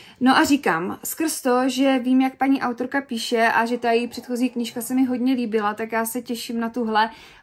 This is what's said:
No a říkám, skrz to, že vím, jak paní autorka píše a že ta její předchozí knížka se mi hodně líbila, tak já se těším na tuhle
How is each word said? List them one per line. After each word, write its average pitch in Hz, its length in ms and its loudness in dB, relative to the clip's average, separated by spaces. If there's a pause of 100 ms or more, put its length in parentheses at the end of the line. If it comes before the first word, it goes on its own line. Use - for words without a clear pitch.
(200)
No 254 180 6
a 320 60 6
říkám, 202 600 0
skrz - 380 -6
to, 254 280 2
že 262 300 2
vím, 254 220 2
jak 262 140 0
paní 269 260 2
autorka 247 400 -4
píše 233 460 0
a 226 180 2
že 240 120 -2
ta 233 140 0
její 233 160 2
předchozí 247 420 -4
knížka 240 320 -6
se 247 120 -8
mi 262 120 4
hodně 247 280 0
líbila, 214 400 -2
tak 226 180 -8
já 226 140 -2
se 240 160 -6
těším 233 380 -6
na 226 100 -2
tuhle 220 400 0 (340)